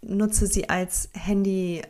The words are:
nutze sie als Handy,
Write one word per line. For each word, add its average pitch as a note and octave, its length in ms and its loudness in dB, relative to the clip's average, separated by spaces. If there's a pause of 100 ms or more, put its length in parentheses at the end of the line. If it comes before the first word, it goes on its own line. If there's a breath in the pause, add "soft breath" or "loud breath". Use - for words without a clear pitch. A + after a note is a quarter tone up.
nutze G#3+ 440 2
sie F#3+ 220 0
als F#3 460 -2
Handy, F#3+ 760 0